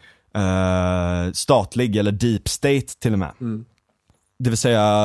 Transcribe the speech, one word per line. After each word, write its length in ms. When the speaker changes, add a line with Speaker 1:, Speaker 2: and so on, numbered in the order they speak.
Speaker 1:
eh, 1000
statlig 640
eller 160
deep 360
state 380
till 120
och 60
med? 220
Speaker 2:
Mm. 240
Speaker 1:
Det 120
vill 60
säga, 260